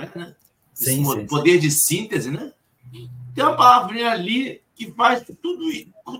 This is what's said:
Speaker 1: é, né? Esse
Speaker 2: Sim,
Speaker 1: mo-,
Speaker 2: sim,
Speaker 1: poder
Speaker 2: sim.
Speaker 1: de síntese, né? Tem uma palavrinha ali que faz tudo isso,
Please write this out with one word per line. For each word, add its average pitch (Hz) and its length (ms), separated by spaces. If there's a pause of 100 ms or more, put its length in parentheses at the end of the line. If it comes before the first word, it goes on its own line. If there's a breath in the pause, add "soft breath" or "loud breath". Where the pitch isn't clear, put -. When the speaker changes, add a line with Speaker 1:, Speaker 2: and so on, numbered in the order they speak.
Speaker 1:
é, - 100
né? 170 220 (380)
Esse - 100 (120)
Speaker 2:
Sim, 143 40
Speaker 1:
mo-, 139 140
Speaker 2:
sim, 104 120
Speaker 1:
poder 147 280
Speaker 2:
sim. 175 60
Speaker 1:
de 151 100
síntese, 160 600
né? 220 220 (840)
Tem 262 80
uma 302 140
palavrinha 233 540
ali 226 500 (140)
que 214 180
faz 240 320 (160)
tudo 330 300
isso, - 200 (300)